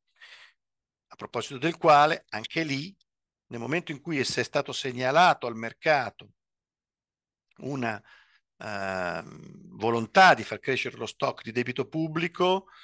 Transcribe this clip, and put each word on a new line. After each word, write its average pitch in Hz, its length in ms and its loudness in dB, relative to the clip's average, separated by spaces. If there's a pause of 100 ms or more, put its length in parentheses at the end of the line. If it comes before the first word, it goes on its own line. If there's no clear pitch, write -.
(1080)
a - 80 -20
proposito 117 420 -8
del 165 180 -2
quale, 151 520 6
anche 117 340 -6
lì, 151 320 -6 (580)
nel 117 80 -10
momento 156 320 -6
in 135 80 -14
cui 143 240 -2
si - 160 -2
è 117 40 0
stato 139 280 -4
segnalato 135 760 2
al 113 100 -6
mercato 113 760 -2 (1300)
una, 120 440 -6 (560)
ehm, 92 1160 -6
volontà 117 580 6
di 113 80 -4
far 104 160 -8
crescere 127 380 -4
lo 113 100 -10
stock - 360 -4
di 113 100 -12
debito 123 340 -4
pubblico, 170 840 -2 (160)